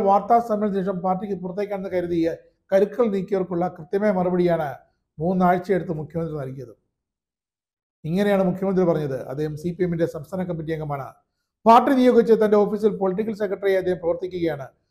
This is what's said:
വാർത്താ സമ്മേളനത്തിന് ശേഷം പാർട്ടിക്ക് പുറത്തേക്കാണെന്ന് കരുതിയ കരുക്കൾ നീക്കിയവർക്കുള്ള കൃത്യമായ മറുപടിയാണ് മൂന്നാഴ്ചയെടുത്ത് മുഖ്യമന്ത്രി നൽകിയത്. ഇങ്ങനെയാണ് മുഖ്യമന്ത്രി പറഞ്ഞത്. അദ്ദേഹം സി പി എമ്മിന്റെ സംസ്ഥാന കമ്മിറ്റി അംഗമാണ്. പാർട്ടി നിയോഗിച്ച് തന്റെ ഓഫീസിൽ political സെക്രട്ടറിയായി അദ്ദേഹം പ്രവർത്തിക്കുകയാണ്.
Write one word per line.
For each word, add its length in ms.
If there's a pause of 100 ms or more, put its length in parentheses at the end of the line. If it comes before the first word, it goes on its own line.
വാർത്താ 340
സമ്മേളനത്തിന് 440
ശേഷം 180
പാർട്ടിക്ക് 420
പുറത്തേക്കാണെന്ന് 480
കരുതിയ 360 (440)
കരുക്കൾ 400
നീക്കിയവർക്കുള്ള 580
കൃത്യമായ 420
മറുപടിയാണ് 580 (500)
മൂന്നാഴ്ചയെടുത്ത് 840
മുഖ്യമന്ത്രി 360
നൽകിയത്. 380 (1300)
ഇങ്ങനെയാണ് 400
മുഖ്യമന്ത്രി 400
പറഞ്ഞത്. 340 (120)
അദ്ദേഹം 260
സി 140
പി 140
എമ്മിന്റെ 220
സംസ്ഥാന 360
കമ്മിറ്റി 300
അംഗമാണ്. 360 (580)
പാർട്ടി 280
നിയോഗിച്ച് 480
തന്റെ 140
ഓഫീസിൽ 400
political 380
സെക്രട്ടറിയായി 480
അദ്ദേഹം 200
പ്രവർത്തിക്കുകയാണ്. 640 (240)